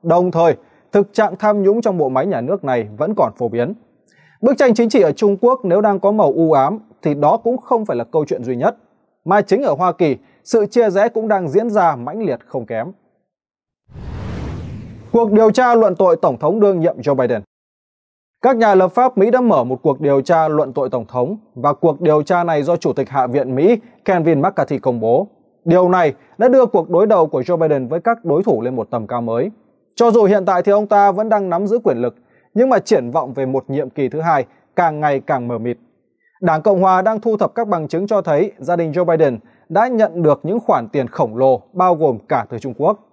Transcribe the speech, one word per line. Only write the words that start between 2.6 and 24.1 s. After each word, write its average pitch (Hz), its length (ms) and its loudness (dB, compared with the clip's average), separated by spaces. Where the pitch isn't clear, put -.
này 120 240 -2
vẫn 165 200 -4
còn 127 200 0
phổ 120 100 -6
biến. 120 260 -4
Bức 254 160 2
tranh 254 160 4
chính 233 160 0
trị 233 120 2
ở 156 100 4
Trung 202 300 0
Quốc 254 220 2
nếu 190 180 2
đang 202 180 0
có 196 120 2
màu 208 240 2
u 160 160 2
ám 151 280 2
thì 151 120 -2
đó 143 240 2
cũng 247 200 -4
không 226 280 -2
phải 135 120 -4
là 120 60 -6
câu 151 220 -2
chuyện 135 180 -6
duy 123 120 -6
nhất. 151 220 -2
Mà 196 160 2
chính 208 220 0
ở 185 100 0
Hoa 175 180 -2
Kỳ, 156 260 0
sự 214 220 0
chia 220 240 2
rẽ 196 200 0
cũng 220 180 -6
đang 190 220 -4
diễn 214 200 0
ra 180 260 0
mãnh 151 280 -10
liệt 135 220 -4
không 123 200 -10
kém. 117 260 -8
Cuộc 226 200 2
điều 214 200 4
tra 240 240 2
luận 208 200 2
tội 175 200 4
Tổng 139 220 -2
thống 170 220 0
đương 196 200 2
nhiệm 160 220 -2
Joe 139 140 0
Biden. 120 260 -2
Các 262 140 2
nhà 220 200 4
lập 185 120 4
pháp 247 300 0
Mỹ 214 140 2
đã 254 100 2
mở 175 220 2
một 127 200 -4
cuộc 143 180 0
điều 139 200 2
tra 160 260 2
luận 151 260 -2
tội 131 160 -4
Tổng 120 180 -6
thống 135 300 -4
và 135 180 -2
cuộc 151 280 0
điều 151 220 2
tra 175 200 0
này 156 200 -2
do 170 120 0
Chủ 165 180 -4
tịch 139 160 -4
Hạ 131 180 -2
viện 127 280 -4
Mỹ 202 220 2
Kevin 165 360 0